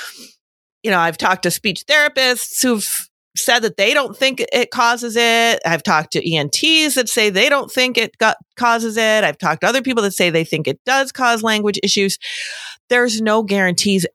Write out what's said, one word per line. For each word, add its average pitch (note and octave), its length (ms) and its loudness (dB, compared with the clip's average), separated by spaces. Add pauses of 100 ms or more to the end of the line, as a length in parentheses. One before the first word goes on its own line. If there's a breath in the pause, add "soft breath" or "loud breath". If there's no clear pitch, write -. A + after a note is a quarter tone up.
(800 loud breath)
you A3 80 -4
know, F#3 100 2
I've E3 180 0
talked F#3 260 0
to F3 80 0
speech - 340 -4
therapists C#4 800 0
who've A#3 460 -2 (260)
said A#3+ 280 2
that G#3+ 120 -2
they G#3+ 180 2
don't C4+ 220 -2
think C4 260 -2 (120)
it A#3+ 180 0
causes A#3 460 0
it. A#3 480 2
I've E3 180 0
talked D#3 300 0
to - 120 -2
E E3 120 0
N C#3+ 120 -2
Ts D#4 460 2
that B3 140 0
say G#3+ 200 2
they G3+ 200 2
don't C#4+ 200 0
think B3+ 280 0
it A3+ 220 -4
got, A3 180 2 (180)
causes A#3 400 0
it. A3 300 2
I've D3 120 -2
talked D#3+ 220 -2
to F3 80 0
other B3+ 140 2
people A#3 220 0
that G3 100 0
say F3+ 160 2
they D#3+ 160 0
think D#3 200 -4
it C3+ 200 -4
does C4+ 260 0
cause A#3 320 0
language G#3 400 0
issues. G3 340 0 (720 loud breath)
There's A#3+ 320 2
no A3 220 2
guarantees F#3+ 720 2